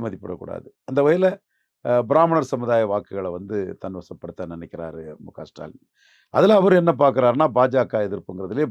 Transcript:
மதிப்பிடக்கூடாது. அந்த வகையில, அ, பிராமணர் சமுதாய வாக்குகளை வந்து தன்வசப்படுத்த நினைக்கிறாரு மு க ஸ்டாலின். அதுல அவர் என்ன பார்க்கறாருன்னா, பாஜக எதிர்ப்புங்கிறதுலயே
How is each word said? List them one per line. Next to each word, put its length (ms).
மதிப்பிடக்கூடாது. 640
அந்த 160
வகையில, 240
அ, 20
பிராமணர் 420
சமுதாய 400
வாக்குகளை 440
வந்து 220
தன்வசப்படுத்த 720
நினைக்கிறாரு 480
மு 120
க 140
ஸ்டாலின். 340
அதுல 240
அவர் 200
என்ன 120
பார்க்கறாருன்னா, 440
பாஜக 500
எதிர்ப்புங்கிறதுலயே 640